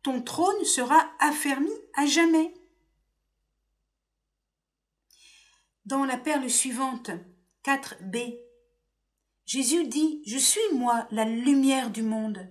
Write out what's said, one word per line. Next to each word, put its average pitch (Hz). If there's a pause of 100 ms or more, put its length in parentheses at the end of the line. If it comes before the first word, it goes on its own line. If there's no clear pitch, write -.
ton 254
trône 370
sera 277
affermi 294 (240)
à 285
jamais. » 320 (3250)
Dans 269
la 262
perle 262
suivante, 254 (520)
quatre 269
B, 190 (1300)
Jésus 269
dit, « 302
Je 214
suis 415
moi 240
la 220
lumière 262
du 214
monde. » 220